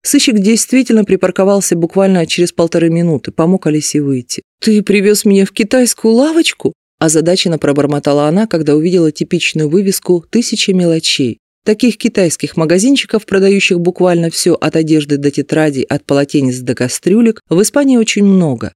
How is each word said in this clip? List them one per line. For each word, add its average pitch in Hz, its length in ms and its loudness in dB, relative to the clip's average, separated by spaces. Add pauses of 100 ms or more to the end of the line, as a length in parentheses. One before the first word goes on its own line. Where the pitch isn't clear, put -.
Сыщик 262 360 0
действительно 220 640 0
припарковался 190 720 0
буквально 180 500 0
через 175 260 -2
полторы 170 380 0
минуты, 165 420 -2
помог 180 340 0
Алисе 151 340 -2
выйти. 139 420 -6 (180)
«Ты 214 220 2
привез 202 420 2
меня 196 200 4
в - 80 -6
китайскую 226 640 2
лавочку?» 311 580 0 (260)
озадаченно 160 600 0
пробормотала 147 680 0
она, 190 180 0
когда 156 280 0
увидела 165 380 0
типичную 160 560 -4
вывеску 180 640 -2
«Тысяча 220 420 -2
мелочей». 160 680 -2 (260)
Таких 214 340 0
китайских 185 580 -2
магазинчиков, 196 680 0
продающих 196 540 0
буквально 170 500 0
все 165 240 0
от 151 220 -4
одежды 151 400 0
до 143 140 -2
тетрадей, 147 520 -2
от 143 220 -4
полотенец 139 540 -2
до 127 160 -6
кастрюлек, 214 760 0
в 165 120 0
Испании 269 360 0
очень 220 280 0
много. 170 520 0